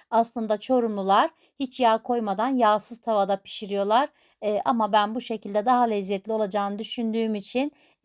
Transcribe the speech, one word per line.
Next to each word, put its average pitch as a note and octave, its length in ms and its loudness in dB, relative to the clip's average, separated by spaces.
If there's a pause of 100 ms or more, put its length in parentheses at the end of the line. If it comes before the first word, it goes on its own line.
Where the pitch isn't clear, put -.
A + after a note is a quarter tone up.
Aslında A3+ 500 0
Çorumlular A3 720 2 (280)
hiç C4 200 -6
yağ A3+ 240 4
koymadan A3 440 -2
yağsız A3+ 540 2
tavada G3+ 360 0
pişiriyorlar. G3+ 720 -2 (340)
Ee, G#3 220 0
ama A3+ 260 0
ben G#3+ 240 2
bu B3 60 -4
şekilde G#3 440 -4
daha B3 180 4
lezzetli G3+ 480 -2
olacağını G3+ 480 -2
düşündüğüm A3 560 -2
için, B3 360 -2 (340)